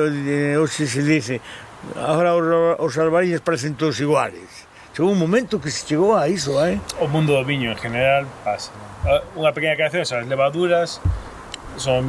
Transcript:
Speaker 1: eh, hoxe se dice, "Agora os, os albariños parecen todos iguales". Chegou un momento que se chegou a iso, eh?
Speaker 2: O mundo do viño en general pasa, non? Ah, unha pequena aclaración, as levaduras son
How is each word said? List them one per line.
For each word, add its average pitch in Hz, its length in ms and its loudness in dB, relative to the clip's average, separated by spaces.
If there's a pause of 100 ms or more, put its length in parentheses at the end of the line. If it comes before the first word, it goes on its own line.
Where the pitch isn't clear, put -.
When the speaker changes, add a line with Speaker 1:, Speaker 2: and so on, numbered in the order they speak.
Speaker 1:
eh, 143 560 0
hoxe 151 320 0
se 135 160 -2
dice, 131 340 2 (580)
"Agora 160 400 2
os, 170 80 2 (320)
os 151 220 -2
albariños 165 420 2
parecen 151 380 -2
todos 151 240 0
iguales". 117 640 -2 (260)
Chegou 170 220 2
un - 80 2
momento 190 400 2
que 147 80 -6
se - 160 -6
chegou 185 320 4
a 147 100 2
iso, 143 380 0
eh? 190 160 0 (160)
Speaker 2:
O 165 80 0
mundo 147 320 4
do 131 80 0
viño 131 240 0
en 107 80 -6
general 135 480 2 (160)
pasa, - 320 -4
non? - 160 -16 (160)
Ah, 143 160 2 (160)
unha 156 160 2
pequena 151 240 -2
aclaración, 160 260 0
as 120 220 -4
levaduras 160 720 0 (840)
son 127 280 0